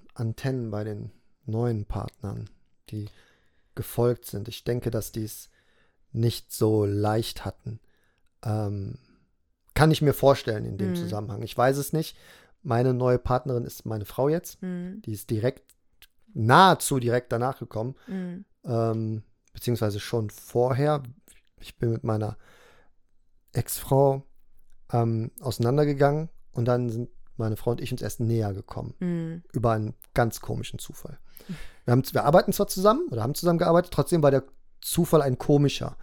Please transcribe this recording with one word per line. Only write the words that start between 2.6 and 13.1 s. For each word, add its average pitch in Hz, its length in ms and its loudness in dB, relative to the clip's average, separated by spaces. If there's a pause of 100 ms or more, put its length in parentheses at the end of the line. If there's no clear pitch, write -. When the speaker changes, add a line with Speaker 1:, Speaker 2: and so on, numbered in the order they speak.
Speaker 1:
die 104 180 -8 (640)
gefolgt 120 520 0
sind? 101 220 -10
Ich - 160 -14
denke, 120 260 -2
dass 110 220 -4
die 110 120 -6
es - 260 -14 (600)
nicht 117 400 -2
so 107 320 2
leicht 104 600 -2
hatten. 113 340 -10 (640)
Ähm, 107 560 -4 (760)
kann 156 160 8
ich 151 100 4
mir 147 140 4
vorstellen 123 500 2
in 110 140 -6
dem 185 120 0
Speaker 2:
Mhm. 180 60 -2
Speaker 1:
Zusammenhang. 107 460 -6
Ich - 140 -10
weiß 131 200 4
es 143 160 -4
nicht. 160 240 -2 (460)
Meine 127 320 2
neue 123 240 4